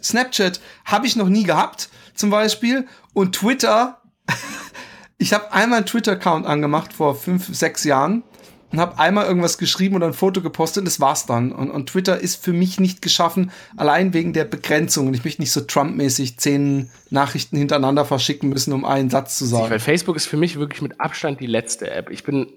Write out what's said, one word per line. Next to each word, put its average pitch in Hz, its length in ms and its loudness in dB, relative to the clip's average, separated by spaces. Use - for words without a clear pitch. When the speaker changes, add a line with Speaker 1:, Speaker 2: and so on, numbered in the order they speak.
Speaker 1:
Snapchat 214 560 0
hab 214 200 2
ich 240 100 0
noch 196 140 2
nie 214 140 4
gehabt, 175 460 0
zum 208 160 -2
Beispiel. 220 560 0
Und 185 200 2
Twitter, 247 680 2
<laughs> - 880 -10
ich - 160 0
hab 208 220 -2
einmal 226 240 4
einen 190 80 -2
Twitter-Account 185 580 0
angemacht 147 480 0
vor 147 220 0
fünf, 180 400 -4
sechs - 280 -2
Jahren 151 380 2
und 156 80 -2
hab 175 220 0
einmal 190 240 4
irgendwas 180 320 2
geschrieben 190 400 0
oder 170 100 2
ein 160 60 0
Foto 190 280 2
gepostet 165 400 -2
und 190 40 -4
das 160 160 -2
war's 143 240 2
dann. 123 260 0
Und, - 200 -4
und 135 180 -8
Twitter 185 320 0
ist - 200 -4
für 180 120 0
mich 185 260 2
nicht 185 220 0
geschaffen, 180 500 0
allein 160 380 2
wegen 165 180 0
der 156 140 0
Begrenzung. 151 640 0
Und 131 60 0
ich 123 120 -4
möchte 156 160 -6
nicht 139 100 -2
so - 80 0
Trump-mäßig 143 800 -2
zehn 139 500 2
Nachrichten 143 480 -2
hintereinander 143 480 2
verschicken 143 420 -2
müssen, 135 240 -2
um 135 140 -2
einen 139 240 0
Satz 135 280 -2
zu - 60 -4
sagen. 117 260 0
Speaker 2:
Weil 110 100 0
Facebook 165 360 0
ist 151 120 -4
für 147 100 -4
mich 165 200 0
wirklich 147 240 -6
mit - 200 -8
Abstand 139 400 -4
die 127 60 -6
letzte - 440 -2
App. - 180 -8
Ich - 140 -12
bin 139 340 -2